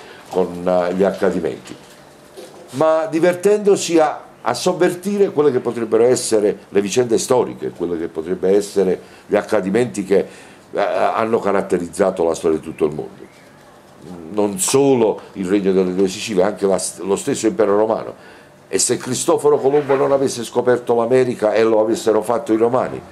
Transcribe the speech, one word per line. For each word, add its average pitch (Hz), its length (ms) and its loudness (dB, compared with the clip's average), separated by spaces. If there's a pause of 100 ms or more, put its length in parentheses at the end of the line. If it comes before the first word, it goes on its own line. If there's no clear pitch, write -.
(280)
con, 87 380 -4
eh, 90 280 0
gli 95 100 2
accadimenti, 90 680 -2 (1000)
ma 160 340 0
divertendosi 180 920 2
a, 151 220 2 (220)
a 113 100 -2
sovvertire 180 800 0
quelle 147 220 2
che 123 80 0
potrebbero 113 440 0
essere 110 540 2 (100)
le 98 140 2
vicende 113 340 0
storiche, 69 540 0
quelle 87 260 -4
che 82 120 -6
potrebbero 90 460 0
essere 95 460 0 (260)
gli 101 100 0
accadimenti 101 680 -2
che, 95 220 2 (460)
eh, - 80 -4
hanno 101 580 0
caratterizzato 95 840 -2
la 82 120 0
storia 80 240 0
di 73 60 -12
tutto 80 200 -4
il 76 100 -2
mondo. 50 300 -12 (1080)
Non 104 260 -2
solo 131 640 2 (140)
il 95 120 -6
Regno 98 260 2
delle 92 220 0
Due 95 140 2
Sicilie, 101 340 -2
anche 98 240 0
la, 92 160 0 (160)
lo 95 180 0
stesso 113 300 -4
Impero 101 280 2
Romano. 104 600 -2 (340)
E 95 120 -2
se 120 160 0
Cristoforo 143 640 0
Colombo 135 340 2
non 139 160 0
avesse 135 320 0
scoperto 120 540 0
l'America 117 560 2
e 107 100 2
lo 110 180 4
avessero 107 400 2
fatto 110 320 -2
i 113 40 6
romani, 110 440 0 (120)